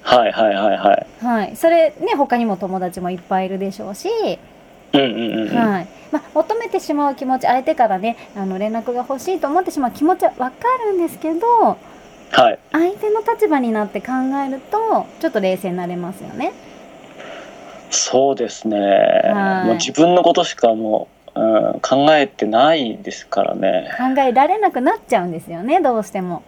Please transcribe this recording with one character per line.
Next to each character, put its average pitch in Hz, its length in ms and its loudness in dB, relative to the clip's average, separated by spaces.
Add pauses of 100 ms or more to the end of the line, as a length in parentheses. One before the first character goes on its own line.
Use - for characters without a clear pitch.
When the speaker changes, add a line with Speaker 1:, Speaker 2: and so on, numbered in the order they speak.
Speaker 1:
は 120 260 4
い 98 40 0
は 107 200 2
い 98 40 0
は 98 180 2
い 95 40 0
は 98 160 4
い。 - 140 -2 (180)
Speaker 2:
は 233 200 0
い。 220 100 -14
そ 330 140 2
れ 320 300 4
ね、 415 160 -2
他 269 220 0
に 233 80 0
も 196 120 -2
友 185 220 -6
達 180 220 -6
も 180 100 -4
い 185 40 -6
っ 175 40 -12
ぱ 185 240 -2
い - 40 -2
い - 20 -6
る 190 100 -6
で 196 120 -4
し 214 100 -14
ょ 190 80 -10
う 202 60 -10
し、 359 140 -8 (840)
Speaker 1:
う 285 40 4
ん 277 40 4
う - 20 2
ん 262 40 0 (260)
う 220 120 -4
ん 208 40 -6
う - 20 -6
ん。 - 60 -4
Speaker 2:
は 208 240 0
い。 190 60 -12 (240)
ま 302 80 -2
あ、 - 40 -8 (100)
求 330 220 0
め 466 140 -4
て 392 100 -2
し - 140 -4
ま 294 160 0
う 269 60 -4
気 277 100 -8
持 254 140 0
ち、 - 80 -2
相 254 160 2
手 311 120 0
か 233 120 4
ら 190 100 0
ね、 226 180 -4 (220)
あ 196 80 -6
の、 190 140 -4
連 214 120 -2
絡 226 220 -4
が 240 60 -2
欲 247 200 -6
し - 100 -8
い 370 100 -2
と 277 80 -2
思 330 140 2
っ - 20 -4
て 359 80 -4
し - 80 -6
ま 254 100 0
う - 20 -4
気 - 120 -4
持 349 120 4
ち - 100 -2
は - 120 6
わ 254 140 -4
か - 160 -4 (180)
る 415 80 0
ん 370 60 0
で 330 120 0
す - 80 -18
け 320 140 -4
ど、 440 440 2 (540)
Speaker 1:
は 110 200 4
い。 - 80 -6 (120)
Speaker 2:
相 339 260 2
手 427 120 -2
の 440 120 0
立 440 260 0
場 294 120 2
に 240 120 -2
な 214 140 -2
っ - 40 -12
て 202 100 -6
考 240 120 -8 (340)
え 269 40 -6
る 269 100 -8
と、 415 460 -2 (140)
ち - 60 -6
ょ - 40 2
っ - 20 -2
と 220 80 0
冷 185 180 0
静 190 140 -6
に 180 60 -4
な 180 100 -6
れ 175 80 -6
ま 175 180 -8
す - 80 -16
よ - 80 -16
ね。 294 240 -6 (1400)
Speaker 1:
そ 139 440 2
う - 20 0
で 117 140 -4
す - 180 -8
ね。 107 100 0
Speaker 2:
は 185 840 2
い。 - 40 -2
Speaker 1:
も - 60 2
う - 20 2
自 202 160 -4
分 175 240 4
の 180 80 6
こ 170 100 4
と 175 100 2
し - 100 -4
か 113 220 2
も 110 320 -2 (280)
う、 117 60 -2
う 110 360 2
ん、 - 40 -10
考 139 240 2 (100)
え 143 120 2
て - 180 -4
な 120 300 4
い 117 220 -4
で - 140 -12
す - 160 -16
か - 160 0
ら - 120 -2
ね。 - 420 0
Speaker 2:
考 262 240 0
え 262 100 2
ら 285 160 4
れ 403 120 0
な 381 120 2
く 247 100 -4
な 349 140 2
っ - 120 -14
ち 247 80 2
ゃ 180 80 2
う 180 40 -4
ん 175 40 -4
で 165 100 -8
す - 100 -16
よ 170 120 -10
ね、 320 180 2
ど 254 160 2
う 208 60 -2
し - 80 -12
て 190 100 -4
も。 175 260 -8